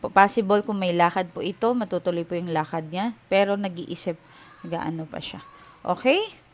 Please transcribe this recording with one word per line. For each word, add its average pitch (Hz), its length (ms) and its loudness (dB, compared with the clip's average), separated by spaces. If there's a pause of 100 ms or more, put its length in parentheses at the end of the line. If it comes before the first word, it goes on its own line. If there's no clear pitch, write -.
P-, 208 80 -6
possible 202 480 4
kung 202 160 -4
may 185 160 0
lakad 175 400 2
po - 80 -8
ito, 214 320 0
matutuloy 180 560 -2
po 175 80 -4
yung 170 160 -4
lakad 156 400 -4
niya. 214 240 -4 (160)
Pero 202 240 4
nag-iisip, 175 640 -6 (480)
nag-aano 165 400 -6
pa - 160 -10
siya. - 160 -12 (400)
Okay? 262 400 2 (340)